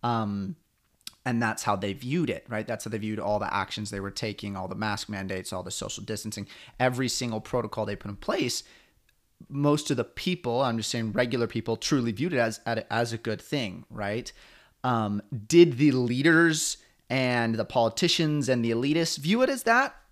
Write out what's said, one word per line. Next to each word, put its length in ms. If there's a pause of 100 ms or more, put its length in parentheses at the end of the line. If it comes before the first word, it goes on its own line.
Um, 520 (680)
and 160
that's 220
how 120
they 180
viewed 360
it, 180
right? 200
That's 180
how 60
they 80
viewed 200
all 200
the 120
actions 380
they 100
were 120
taking, 440
all 120
the 80
mask 340
mandates, 420
all 120
the 80
social 320
distancing, 420 (340)
every 300
single 320
protocol 460
they 80
put 160
in 60
place. 440 (880)
Most 400
of 80
the 60
people, 580
I'm 160
just 140
saying 220
regular 340
people, 300
truly 340
viewed 220
it 60
as, 200 (320)
as 200
a 60
good 240
thing, 480
right? 420 (520)
Um, 400 (240)
did 320
the 120
leaders 840 (320)
and 460
the 100
politicians 840
and 140
the 60
elitists 480
view 240
it 80
as 140
that? 320 (160)